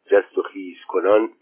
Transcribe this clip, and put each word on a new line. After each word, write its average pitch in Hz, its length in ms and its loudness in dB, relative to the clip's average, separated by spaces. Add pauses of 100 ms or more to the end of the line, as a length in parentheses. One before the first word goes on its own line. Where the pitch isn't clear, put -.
جست 98 320 0
و 90 40 -2
خیز 92 340 -14 (120)
کنان 101 400 2 (140)